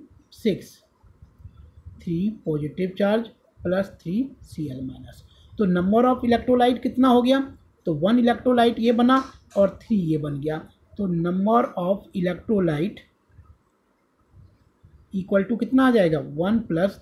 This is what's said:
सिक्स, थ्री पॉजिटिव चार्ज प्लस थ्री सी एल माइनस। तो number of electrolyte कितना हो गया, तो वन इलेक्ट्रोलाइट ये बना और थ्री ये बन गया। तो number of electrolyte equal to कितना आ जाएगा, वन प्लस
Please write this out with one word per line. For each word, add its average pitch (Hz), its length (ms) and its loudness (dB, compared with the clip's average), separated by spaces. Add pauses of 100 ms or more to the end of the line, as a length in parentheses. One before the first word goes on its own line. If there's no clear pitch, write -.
(320)
सिक्स, - 340 -4 (1400)
थ्री 180 420 -4
पॉजिटिव 156 540 -4
चार्ज 214 300 0 (340)
प्लस 185 240 -2
थ्री 214 440 -6 (120)
सी - 240 -10
एल 131 200 -12
माइनस। - 380 -18 (340)
तो 214 80 2
number 185 400 2
of 254 180 0
electrolyte 240 580 2
कितना 254 260 0
हो 247 140 6
गया, 262 180 2 (460)
तो 170 80 -2
वन 190 240 2
इलेक्ट्रोलाइट 240 600 2
ये 233 140 2
बना 247 320 4 (320)
और 196 260 2
थ्री 226 140 0
ये 160 220 0
बन 143 220 -6
गया। 156 180 -4 (400)
तो 202 100 -4
number 185 540 0 (160)
of 185 200 -2 (240)
electrolyte 175 760 -2 (2250)
equal 190 360 0
to 226 80 -4
कितना 262 260 2
आ 254 40 6
जाएगा, 175 280 2
वन 156 400 -2
प्लस 185 440 -4